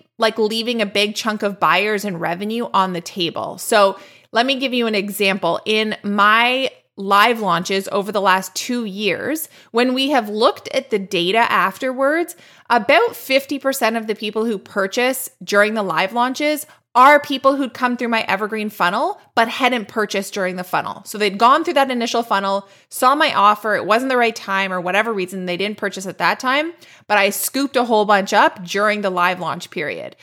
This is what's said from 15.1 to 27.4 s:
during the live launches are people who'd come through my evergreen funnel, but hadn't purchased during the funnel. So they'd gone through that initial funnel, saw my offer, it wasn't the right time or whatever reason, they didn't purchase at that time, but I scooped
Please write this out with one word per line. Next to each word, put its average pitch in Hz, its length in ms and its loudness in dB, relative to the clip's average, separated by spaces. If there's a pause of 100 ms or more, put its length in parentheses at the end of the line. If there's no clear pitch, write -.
during 202 320 2
the 220 100 -2
live 185 280 -2
launches 262 540 -2 (300)
are 277 240 8
people 269 360 2
who'd 269 200 -4
come 247 200 -2
through 240 120 -4
my 226 200 0
evergreen 214 420 -2
funnel, 214 520 0 (140)
but 226 120 4
hadn't 247 400 0
purchased 202 460 -4
during 185 220 -4
the 180 80 -6
funnel. - 420 -4
So 208 140 -8
they'd 202 180 0
gone 269 260 6
through 330 120 -2
that 269 160 4
initial 233 320 -2
funnel, 196 440 -2 (220)
saw 254 240 2
my 302 220 2
offer, 208 400 4
it 135 100 -2
wasn't 233 240 2
the 254 80 2
right 226 180 2
time 196 380 -2
or 185 80 -2
whatever 202 320 0
reason, 185 320 -6
they 175 120 -2
didn't 202 200 -4
purchase 196 300 -6
at 170 100 -10
that 180 220 0
time, 294 340 -2 (320)
but 214 140 2
I 294 100 4
scooped - 460 -2